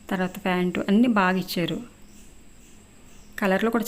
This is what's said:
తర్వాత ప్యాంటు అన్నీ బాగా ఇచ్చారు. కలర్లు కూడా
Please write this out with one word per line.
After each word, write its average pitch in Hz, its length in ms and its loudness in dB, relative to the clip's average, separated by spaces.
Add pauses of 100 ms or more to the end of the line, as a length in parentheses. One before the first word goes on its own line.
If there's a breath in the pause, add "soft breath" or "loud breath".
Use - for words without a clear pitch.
(100)
తర్వాత 185 340 -4
ప్యాంటు 180 440 0
అన్నీ 214 180 6
బాగా 190 320 2
ఇచ్చారు. 180 600 -6 (1400)
కలర్లు 196 320 2
కూడా 233 180 0